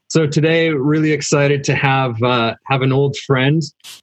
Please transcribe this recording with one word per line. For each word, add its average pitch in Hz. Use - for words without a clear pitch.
so 160
today, 160
really 151
excited 143
to 139
have, 135
uh, 117
have 135
an 135
old 139
friend 139